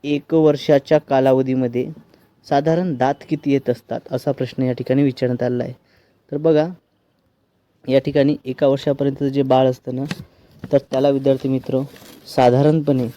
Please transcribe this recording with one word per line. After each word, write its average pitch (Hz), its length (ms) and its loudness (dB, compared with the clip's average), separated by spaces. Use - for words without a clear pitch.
एक 143 300 -4
वर्षाच्या 151 640 2
कालावधीमध्ये 131 920 0
साधारण 160 460 0
दात 127 180 0
किती 143 220 -4
येत 135 180 0
असतात 120 300 -6
असा 131 200 -4
प्रश्न 131 320 -6
या 127 100 -2
ठिकाणी 131 300 0
विचारण्यात 127 400 -2
आलेला 123 200 -2
आहे. 131 100 -10
तर 147 60 -8
बघा 156 300 2
या 135 120 2
ठिकाणी 143 360 0
एका 131 220 0
वर्षापर्यंत 139 560 0
जे 139 200 0
बाळ 131 240 4
असतं 127 280 -4
ना, 131 80 -6
तर 143 60 2
त्याला 135 320 0
विद्यार्थी 135 400 0
मित्र 131 320 -4
साधारणपणे 139 800 2